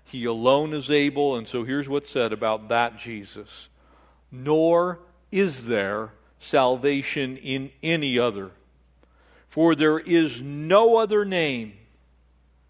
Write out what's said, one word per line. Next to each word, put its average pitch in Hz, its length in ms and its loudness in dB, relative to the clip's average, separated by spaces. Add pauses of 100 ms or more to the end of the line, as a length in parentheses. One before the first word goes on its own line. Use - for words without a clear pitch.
He 120 220 -8
alone 135 480 2
is 139 160 -6
able. 143 440 2
And 113 140 -8
so 120 160 -6
here's 139 240 -6
what's 143 220 -6
said 117 220 0
about 110 360 -4
that 117 300 0
Jesus. 104 720 -16 (600)
"Nor 165 720 2 (320)
is 151 340 -2
there 107 460 -2 (260)
salvation 135 1000 0
in 135 320 -8 (120)
any 151 340 -2
other. 101 360 -2 (960)
For 165 260 4
there 156 240 2
is 160 420 0
no 170 580 4
other 208 260 2
name 143 480 -2 (960)